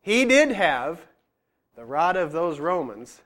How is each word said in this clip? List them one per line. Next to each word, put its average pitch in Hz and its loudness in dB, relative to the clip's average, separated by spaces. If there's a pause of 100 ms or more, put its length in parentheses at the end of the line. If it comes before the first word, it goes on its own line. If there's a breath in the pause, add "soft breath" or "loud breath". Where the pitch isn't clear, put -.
He 233 2
did 269 4
have 160 -2 (720)
the 117 -20
rod 160 0
of 170 -2
those 160 -4
Romans 135 -6